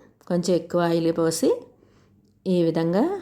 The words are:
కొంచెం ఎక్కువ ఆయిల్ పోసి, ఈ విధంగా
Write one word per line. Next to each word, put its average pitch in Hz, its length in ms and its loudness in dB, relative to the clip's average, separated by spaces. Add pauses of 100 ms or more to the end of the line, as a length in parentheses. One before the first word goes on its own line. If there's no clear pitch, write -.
(280)
కొంచెం 175 280 -2
ఎక్కువ 170 260 -2
ఆయిల్ 170 320 2
పోసి, 165 360 0 (960)
ఈ 185 180 0
విధంగా 165 400 0 (180)